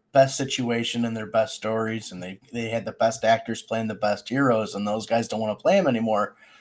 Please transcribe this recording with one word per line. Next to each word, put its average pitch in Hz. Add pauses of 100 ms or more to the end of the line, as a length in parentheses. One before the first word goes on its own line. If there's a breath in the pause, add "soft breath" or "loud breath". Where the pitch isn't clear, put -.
(140)
best 135
situation 117
and 113
their 110
best 110
stories, 110
and 90
they, 92 (120)
they 117
had 113
the 107
best 113
actors 110
playing 113
the 110
best 101
heroes, 117
and 104
those 107
guys 117
don't 110
wanna 107
play 180
'em 185
anymore. 110 (260 soft breath)